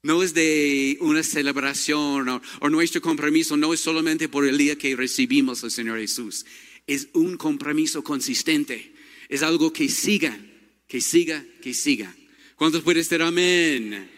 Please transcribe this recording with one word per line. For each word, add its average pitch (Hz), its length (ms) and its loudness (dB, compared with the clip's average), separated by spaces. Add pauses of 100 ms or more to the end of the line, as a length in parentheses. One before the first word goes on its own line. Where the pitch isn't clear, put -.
No 165 200 2
es 175 100 -2
de 147 640 2
una 160 220 2
celebración, 139 1040 -2
o, 123 140 -4 (200)
o 147 100 2
nuestro 165 320 0
compromiso 156 520 0
no 151 160 2
es 160 100 0
solamente 160 460 0
por 143 200 0
el 135 100 2
día 147 180 2
que 139 200 -4
recibimos 127 680 0
al 117 60 -8
Señor 113 300 -4
Jesús. 107 440 -6 (440)
Es 143 260 -4
un 175 240 2
compromiso 151 640 -2
consistente. 135 920 -2 (340)
Es 139 140 -2
algo 160 280 2
que 151 180 -2
siga, 160 460 0 (520)
que 123 140 -6
siga, 160 440 0 (160)
que - 140 -8
siga. 107 400 -2 (400)
¿Cuántos 160 260 0
pueden 165 220 2
decir 165 180 0
amén? 165 960 0